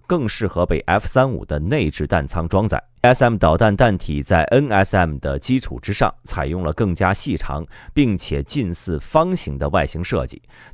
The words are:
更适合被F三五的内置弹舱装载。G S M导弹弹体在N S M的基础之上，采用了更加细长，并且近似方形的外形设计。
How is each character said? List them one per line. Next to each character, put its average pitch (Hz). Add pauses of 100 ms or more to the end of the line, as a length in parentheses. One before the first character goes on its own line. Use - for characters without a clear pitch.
更 156
适 104
合 87
被 82
F -
三 131
五 58
的 76
内 90
置 76
弹 71
舱 85
装 98
载。 - (260)
G 123
S 127
M 117
导 82
弹 107
弹 104
体 71
在 80
N 139
S 101
M 80
的 69
基 127
础 -
之 -
上， 107 (120)
采 71
用 87
了 78
更 98
加 95
细 98
长， 73 (280)
并 120
且 71
近 98
似 82
方 170
形 73
的 71
外 78
形 80
设 65
计。 - (320)